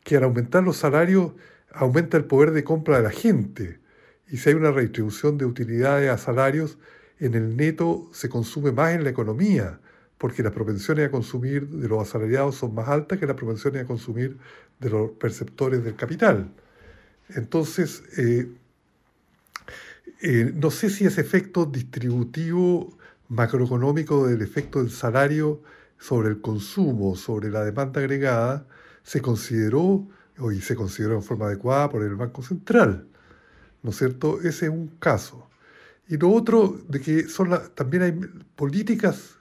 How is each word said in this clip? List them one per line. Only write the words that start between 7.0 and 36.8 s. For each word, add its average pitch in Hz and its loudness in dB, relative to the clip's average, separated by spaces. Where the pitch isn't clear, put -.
en 120 0
el 113 0
neto 165 0
se - -8
consume 123 -2
más 156 2
en 165 0
la 135 0
economía, 123 0
porque 127 -4
las 104 0
propensiones 117 -2
a - -4
consumir 135 -4
de 147 -6
los 107 0
asalariados 127 0
son 113 -6
más 113 -4
altas 151 0
que 156 -2
las 135 -2
propensiones 127 -4
a 123 -8
consumir 123 -6
de 123 -4
los 110 0
perceptores 123 -2
del 110 -6
capital. 113 0
Entonces, 156 -4
eh, 120 2
eh, 123 2
no 151 0
sé 202 -2
si 202 0
ese 165 2
efecto 175 0
distributivo 139 -2
macroeconómico 127 2
del 117 2
efecto 135 -4
del 117 -2
salario 147 0
sobre 113 0
el 107 -2
consumo, 107 -2
sobre 107 -6
la 107 -2
demanda 135 -4
agregada, 135 0
se - -4
consideró, 123 2
o 117 -4
y 98 -4
se - -4
consideró 110 -2
en 101 -4
forma 107 -4
adecuada 131 0
por 107 -4
el 101 -2
Banco 120 -8
Central, 170 2
¿no 120 -4
es 98 -6
cierto? 131 -2
Ese 165 -4
es 156 -2
un 160 -6
caso. - -4
Y 156 -4
lo 175 4
otro, 226 4